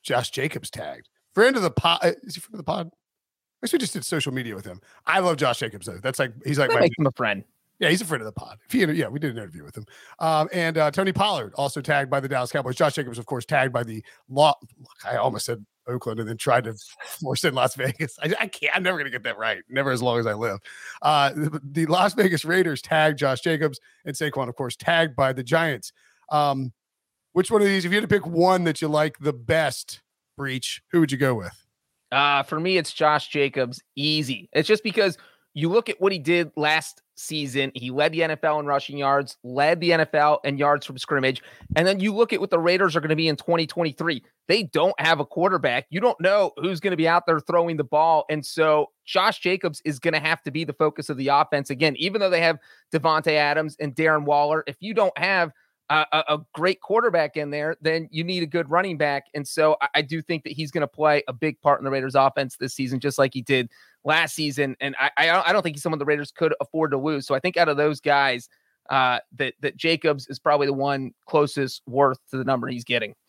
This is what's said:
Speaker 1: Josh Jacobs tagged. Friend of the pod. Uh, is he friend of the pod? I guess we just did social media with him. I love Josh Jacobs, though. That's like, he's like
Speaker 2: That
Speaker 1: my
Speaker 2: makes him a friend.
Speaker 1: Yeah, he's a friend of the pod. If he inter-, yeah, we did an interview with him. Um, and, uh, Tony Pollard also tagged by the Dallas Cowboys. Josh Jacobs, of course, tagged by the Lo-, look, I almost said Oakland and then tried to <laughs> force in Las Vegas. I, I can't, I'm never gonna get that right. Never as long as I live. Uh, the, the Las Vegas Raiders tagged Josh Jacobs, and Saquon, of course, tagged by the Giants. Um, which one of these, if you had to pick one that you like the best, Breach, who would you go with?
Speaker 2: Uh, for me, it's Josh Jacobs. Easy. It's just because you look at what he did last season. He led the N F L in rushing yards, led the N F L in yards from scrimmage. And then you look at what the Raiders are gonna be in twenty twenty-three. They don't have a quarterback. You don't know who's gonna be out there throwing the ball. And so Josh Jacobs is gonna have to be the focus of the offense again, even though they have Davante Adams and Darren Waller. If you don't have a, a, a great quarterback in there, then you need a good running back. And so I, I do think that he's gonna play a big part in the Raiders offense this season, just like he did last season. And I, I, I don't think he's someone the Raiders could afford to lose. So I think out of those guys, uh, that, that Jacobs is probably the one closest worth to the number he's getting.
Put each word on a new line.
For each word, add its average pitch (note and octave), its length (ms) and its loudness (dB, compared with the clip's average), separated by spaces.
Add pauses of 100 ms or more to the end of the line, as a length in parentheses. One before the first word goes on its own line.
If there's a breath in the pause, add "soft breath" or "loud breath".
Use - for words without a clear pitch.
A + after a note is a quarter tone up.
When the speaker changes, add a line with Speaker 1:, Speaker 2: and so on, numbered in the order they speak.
Speaker 1:
Josh B2 280 -2
Jacobs - 400 -6
tagged. D2 380 -14 (260)
Friend B3+ 220 4
of A3 60 0
the E3+ 80 2
pod. E3+ 320 0
Uh, E3+ 100 4 (100)
is F3 140 -14
he - 40 -12
friend - 140 -18
of G#3+ 40 -14
the D#3+ 60 -14
pod? E3+ 220 -4
I - 800 -18
guess - 60 -4
we E4 60 2
just B3 140 -2
did C#3+ 120 -8
social D3 280 -4
media A#2+ 220 -6
with F#2+ 100 -12
him. F#2+ 160 -16 (260 soft breath)
I E3 120 2
love F3 200 2
Josh B2+ 200 0
Jacobs, G#2 280 -8
though. F#2 120 -10
That's B2+ 200 -4
like, C3 140 -2 (140)
he's C#3+ 120 -2
like D#3+ 120 2
Speaker 2:
That A4+ 60 2
Speaker 1:
my - 60 4
Speaker 2:
makes E3+ 160 4
him D#3 80 2
a C3 60 0
friend. G#2 300 -2 (380)
Speaker 1:
Yeah, F3+ 80 2
he's F3 120 2
a A#3 40 -8
friend D#3 180 -4
of G#2+ 40 -10
the G#2+ 60 -12
pod. - 340 -14
If - 60 -10
he B3+ 100 2
inter-, D#3 120 2
yeah, D3 140 -2
we C3 100 -8
did D3 140 -4
an A2+ 60 -8
interview A2+ 260 -14
with - 120 -18
him. A2 100 -16 (320 loud breath)
Um, D#3 340 2
and, E3 260 0
uh, D3+ 120 4
Tony F#3+ 220 0
Pollard F3 420 -2
also C#3 260 -4
tagged C#3 300 0
by C#3 100 0
the C3+ 80 -8
Dallas B2+ 240 -2
Cowboys. B2+ 240 -4
Josh D3 180 4
Jacobs, A#2+ 240 -6
of A#2 80 -12
course, A#2+ 180 -6
tagged C3 280 2
by A#2+ 100 0
the A2+ 220 -8 (240 soft breath)
Lo-, C#3+ 240 4 (260)
look, C3 120 -20 (140)
I A#2 120 -4
almost A2 300 -2
said A2 180 -6 (220)
Oakland A#2+ 340 -6
and G#2+ 80 -6
then A2+ 80 -8
tried B2 280 2
to A2+ 100 -8
<laughs> - 300 -20
force - 380 -6
in C#3+ 120 0
Las B2+ 200 0
Vegas. C3+ 480 -6
I, D#3 160 -2
I A3+ 100 -2
can't, D3 280 -4
I'm F#3+ 60 -2
never F3+ 160 0
gonna C#3 120 -6
get A#2+ 120 -8
that A2+ 160 -6
right. G#2+ 300 -4
Never C3+ 220 0
as A#2+ 120 -2
long A#2+ 180 2
as A2+ 60 -2
I G#2+ 80 0
live. G#2 240 -4 (420 loud breath)
Uh, C#3+ 300 4
the, D3+ 340 -4
the D3+ 220 -2
Las F#3 260 2
Vegas F#3 320 2
Raiders E3+ 380 0
tagged D#3 360 2
Josh C3 220 0
Jacobs, D3+ 400 -2 (240 soft breath)
and C#3 100 -8
Saquon, C#3 340 -4
of A#2+ 80 -10
course, B2 200 -6
tagged E3 400 0
by C3 160 2
the C3 100 -6
Giants. D#3 500 -2 (380 soft breath)
Um, C#3 420 0 (600)
which F#3 180 2
one G#3+ 120 4
of G3+ 40 4
these, G3 200 2
if F3 60 0
you G3+ 60 4
had G#3+ 100 -2
to D3 60 4
pick F#3+ 120 2
one F3 380 4
that D#3 180 0
you D#3+ 60 0
like D3+ 300 0
the C#3+ 140 -2
best, C3+ 680 -2 (340)
Breach, C3 540 -6
who F3 100 4
would C#3+ 120 4
you C3 60 -4
go C3 160 4
with? F#2 320 -10 (460)
Speaker 2:
Uh, C#3+ 300 4
for D#3 180 -4
me, F#3 160 0
it's E3 160 -2
Josh D3+ 360 2
Jacobs. C3+ 540 -2 (140)
Easy. C#3+ 560 -2
It's D3+ 160 0
just G#3+ 160 2
because G3 320 2 (380 soft breath)
you D#3 160 0
look A#3 180 2
at G#3 120 -6
what G3 120 2
he F#3 60 -4
did D#3+ 380 0
last D3+ 460 0 (120)
season. C#3 600 -4
He B2 160 -8
led D3 220 0
the D#3+ 100 -2
N D#3+ 80 0
F D#3 120 -6
L D3+ 160 0
in D3 80 -6
rushing C#3 300 -4
yards, C#3 480 0
led C#3+ 360 0
the E3+ 120 2
N E3 80 4
F D#3 140 -2
L D3+ 280 4
in C#3 160 -4
yards C#3+ 280 2
from C3 120 -12
scrimmage. C3 440 -2 (340 loud breath)
And E3 100 4
then F#3+ 140 0
you G3+ 140 0
look A3+ 180 2
at G3 80 -2
what G3 100 -4
the E3+ 80 2
Raiders F3 380 2
are D#3+ 40 2
gonna D#3 140 0
be D#3+ 140 0
in D3 80 0
twenty E3 300 0
twenty-three. D#3+ 580 -4 (240 soft breath)
They G#3 160 2
don't D#3+ 340 0
have D#3+ 220 2
a D3 40 -2
quarterback. C#3+ 640 0
You E3 100 -6
don't A#3 200 0
know G3+ 360 2
who's F3+ 240 -4
gonna F#3 160 -2
be D#3+ 100 2
out E3+ 200 2
there E3 120 2
throwing E3+ 380 0
the D3+ 80 -2
ball. D#3 440 2
And D3+ 160 -4
so D3+ 460 2 (140)
Josh F#3+ 340 0
Jacobs F3+ 460 -2
is D3 160 -4
gonna D#3+ 180 0
have D#3 240 -2
to - 80 -8
be D#3 140 -4
the C#3+ 80 -8
focus D3+ 380 -2
of C#3 60 -4
the C3+ 120 -2
offense C#3+ 420 2
again, C#3+ 260 2
even G3 240 -2
though F#3+ 100 2
they E3+ 100 2
have E3 180 4 (340 soft breath)
Davante D#3 420 2
Adams D3 440 2
and D3 160 -6
Darren D#3 300 2
Waller. D3 420 2
If C#3 140 -10
you G#3 140 -8
don't G#3 240 2
have F3 340 0 (380)
a, D#3 220 4
a, D#3 120 2 (120)
a - 20 -4 (160)
great F3+ 260 -2
quarterback F#3 560 0
in D3 140 -4
there, D3 300 -4
then D#3+ 320 -2
you D#3+ 100 -4
need F3 220 -2
a - 20 -6
good D3+ 240 -2
running F3 260 0
back. C#3+ 280 0 (100)
And D3 120 -6
so D#3 360 2
I, C#3+ 140 0
I D#3 60 2
do D3+ 200 -6
think D#3+ 220 -6
that D3 80 -12
he's D3 180 -8
gonna D3+ 180 -2
play D3+ 400 2
a C3 60 -8
big D3+ 260 -4
part C#3+ 200 2
in - 40 -10
the C3+ 60 -2
Raiders C3+ 240 -4
offense C3+ 420 2
this C3+ 160 -6
season, C3 260 -4
just C3 200 -4
like C3+ 160 2
he B2+ 80 -6
did B2+ 260 0 (340 soft breath)
last D#3 320 2
season. C#3 460 -2
And C#3 180 -4
I, C#3 200 2
I, E3 320 4
I - 20 4
don't G#3 100 2
think D#3 140 -4
he's C#3+ 60 -12
someone D#3+ 160 -2
the C#3+ 80 -4
Raiders D3 240 0
could D#3+ 300 0
afford D#3 320 -2
to C#3+ 40 0
lose. C#3+ 300 -2
So C#3 80 0
I C3+ 60 0
think F3+ 180 -2
out E3+ 100 4
of C#3+ 80 0
those D3 240 0
guys, C#3 480 2 (400)
uh, B2+ 300 2 (160)
that, C3 260 -4
that D3 160 -6
Jacobs D#3 520 -2
is B2+ 100 -12
probably D3 280 2
the C#3 60 0
one C#3 400 -4 (140)
closest C#3+ 600 0
worth C3 320 2 (120)
to C3+ 80 -6
the B2+ 60 -4
number C3 240 0
he's A#2+ 160 -8
getting. A2 300 -2 (140)